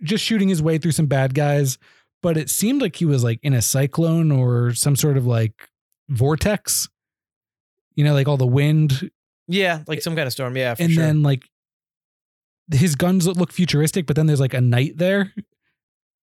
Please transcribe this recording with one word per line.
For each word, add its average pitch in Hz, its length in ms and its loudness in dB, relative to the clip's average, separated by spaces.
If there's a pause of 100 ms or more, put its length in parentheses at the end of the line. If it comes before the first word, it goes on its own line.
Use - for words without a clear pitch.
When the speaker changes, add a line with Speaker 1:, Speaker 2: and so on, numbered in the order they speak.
Speaker 1:
just 190 220 -4
shooting 202 240 0
his 180 140 0
way 160 160 0
through 151 140 -2
some 156 140 0
bad 135 280 0
guys. 143 440 0 (440)
But 170 140 0
it 135 140 -4
seemed 269 320 0
like 196 140 -4
he 175 80 -2
was, 143 200 2
like, 117 180 -2
in 147 120 0
a 117 80 0
cyclone 160 680 0
or 123 420 0
some 143 220 0
sort 143 200 0
of, 123 100 0
like, 113 420 -2 (400)
vortex. 147 800 -2 (1040)
You 147 100 2
know, 147 100 2
like, 139 140 2
all 143 80 0
the 127 100 2
wind. 143 640 2 (380)
Speaker 2:
Yeah, 175 380 -2
like 151 160 -6
some 165 140 -6
kind 151 100 -2
of 120 60 -6
storm. 127 240 -6
Yeah, 127 180 -2
for 175 100 -4
Speaker 1:
And 165 80 2
Speaker 2:
sure. 160 120 2
Speaker 1:
then, 151 180 2
like, 139 220 0 (1300)
his 151 220 2
guns 180 320 2
look, 180 100 -2
look 180 160 -2
futuristic, 156 540 0
but 131 100 -2
then 156 100 2
there's, 147 140 2
like, 131 140 0
a 127 60 0
knight 123 380 0
there. 190 340 0 (880)